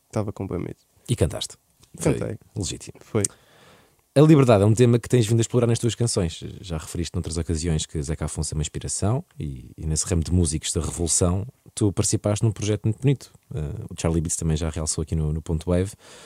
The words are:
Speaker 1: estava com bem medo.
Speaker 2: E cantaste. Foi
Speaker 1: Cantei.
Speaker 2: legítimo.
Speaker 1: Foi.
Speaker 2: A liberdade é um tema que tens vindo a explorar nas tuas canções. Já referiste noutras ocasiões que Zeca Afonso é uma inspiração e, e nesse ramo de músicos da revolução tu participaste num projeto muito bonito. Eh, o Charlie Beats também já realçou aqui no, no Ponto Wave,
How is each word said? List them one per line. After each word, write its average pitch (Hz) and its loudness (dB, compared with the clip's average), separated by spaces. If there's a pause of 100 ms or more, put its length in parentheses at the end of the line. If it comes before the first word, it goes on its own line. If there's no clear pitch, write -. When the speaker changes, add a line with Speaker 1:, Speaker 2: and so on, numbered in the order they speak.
Speaker 1:
estava 104 -4
com 101 -8
bem 87 -6
medo. 85 -8 (320)
Speaker 2:
E 120 -2
cantaste. - -2 (420)
Foi 160 0
Speaker 1:
Cantei. 110 -6 (180)
Speaker 2:
legítimo. - -10
Speaker 1:
Foi. 104 -2 (880)
Speaker 2:
A 139 6
liberdade 131 8
é - 6
um 110 6
tema 120 6
que - -8
tens 123 4
vindo 113 2
a - 4
explorar 117 2
nas 113 2
tuas 117 -2
canções. 104 -2 (180)
Já 90 -6
referiste - -6
noutras 82 -4
ocasiões 80 -2
que 76 -6
Zeca 76 -6
Afonso 76 -6
é 73 -6
uma 76 -2
inspiração 104 -4 (140)
e, 67 -10
e 78 -10
nesse 78 -2
ramo 85 0
de 76 -4
músicos 80 0
da 87 -2
revolução 87 0 (300)
tu 101 2
participaste 104 0
num 113 4
projeto 104 -2
muito 107 -2
bonito. 139 0 (220)
Eh, 73 -6
o 90 -14
Charlie 82 2
Beats 80 -2
também 80 0
já 80 -4
realçou 80 -4
aqui - -4
no, 76 0
no 80 -4
Ponto 80 -2
Wave, 92 0 (340)